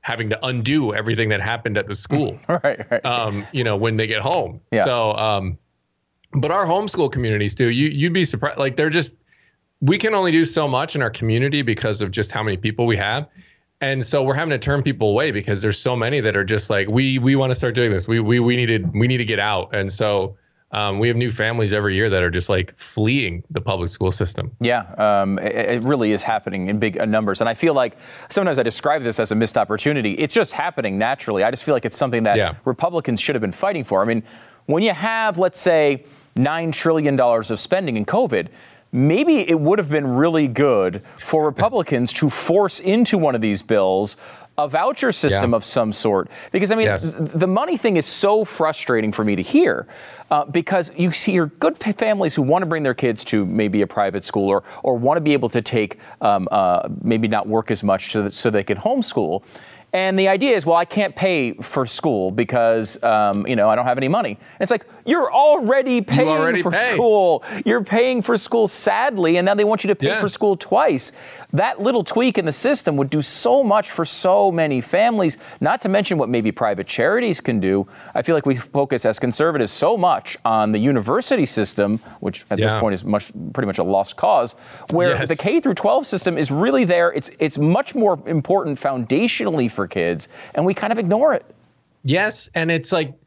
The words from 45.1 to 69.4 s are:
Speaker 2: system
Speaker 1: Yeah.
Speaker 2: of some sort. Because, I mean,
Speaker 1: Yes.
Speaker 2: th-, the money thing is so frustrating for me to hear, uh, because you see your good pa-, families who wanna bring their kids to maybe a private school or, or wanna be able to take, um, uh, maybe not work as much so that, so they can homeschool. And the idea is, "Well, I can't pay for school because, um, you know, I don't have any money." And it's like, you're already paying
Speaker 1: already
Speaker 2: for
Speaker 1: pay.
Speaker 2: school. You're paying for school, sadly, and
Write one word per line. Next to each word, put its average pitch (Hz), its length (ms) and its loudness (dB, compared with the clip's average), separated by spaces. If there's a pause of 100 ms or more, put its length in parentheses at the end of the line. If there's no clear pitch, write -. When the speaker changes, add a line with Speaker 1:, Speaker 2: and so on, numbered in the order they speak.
Speaker 2:
system 110 420 0
Speaker 1:
Yeah. 120 40 4
Speaker 2:
of 104 80 0
some 110 280 0
sort. 98 360 0 (240)
Because, 196 180 0
I 220 40 2
mean, 220 120 2
Speaker 1:
Yes. 190 320 -2
Speaker 2:
th-, 156 140 -4
the 165 140 0
money 254 320 0
thing 208 180 2
is 156 80 2
so 214 400 2
frustrating 127 640 -2
for 107 140 -2
me 104 120 2
to 92 60 -2
hear, - 440 2 (440)
uh, 147 140 2
because 170 520 -2
you 175 160 0
see - 200 -2
your 175 140 2
good 311 340 -2
pa-, 214 120 -2
families 196 420 0
who 151 80 0
wanna 170 240 2
bring 160 160 -2
their 131 120 0
kids 117 320 -2
to 104 200 0
maybe 104 340 0
a 98 60 2
private 98 360 -2
school 98 280 -2
or, 98 120 2 (200)
or 131 160 2
wanna 143 240 2
be 151 100 2
able 123 180 2
to 120 120 -2
take, 110 360 -4 (220)
um, 101 300 2
uh, 90 380 2 (140)
maybe 113 240 0
not 104 220 -2
work 110 220 0
as 107 120 -4
much 98 300 -2
so 107 120 0
that, 101 100 -6
so - 160 0
they 104 140 2
can - 120 -2
homeschool. 113 640 -2 (500)
And 190 240 0
the 190 120 4
idea 208 260 2
is, 170 100 0
"Well, 165 120 4
I 175 80 4
can't 202 320 -2
pay 160 380 0
for - 300 -4
school 107 460 -2
because, 113 720 0
um, 104 460 2
you 127 80 0
know, 107 120 4
I 107 60 4
don't 123 120 0
have 127 120 0
any 131 80 -2
money." 185 320 0
And - 220 -12
it's 190 100 0
like, 226 160 -2 (180)
you're 285 280 0
already 269 680 4
paying 302 280 2
Speaker 1:
already 175 340 2
Speaker 2:
for 175 80 0
Speaker 1:
pay. 226 220 0
Speaker 2:
school. 196 500 4 (220)
You're 226 180 2
paying 240 400 0
for 240 140 0
school, 220 320 0
sadly, 196 680 0
and 175 100 2